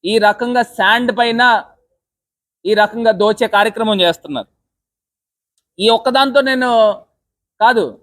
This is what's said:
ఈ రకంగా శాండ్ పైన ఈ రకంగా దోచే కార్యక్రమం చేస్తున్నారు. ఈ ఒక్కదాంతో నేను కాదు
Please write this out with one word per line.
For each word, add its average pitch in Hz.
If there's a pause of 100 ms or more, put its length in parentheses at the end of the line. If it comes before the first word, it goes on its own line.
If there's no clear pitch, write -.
ఈ 202 (120)
రకంగా 240 (140)
శాండ్ 226
పైన 233 (1200)
ఈ 202
రకంగా 220
దోచే 214
కార్యక్రమం 214
చేస్తున్నారు. 147 (1300)
ఈ 202 (100)
ఒక్కదాంతో 262
నేను 254 (920)
కాదు 226 (180)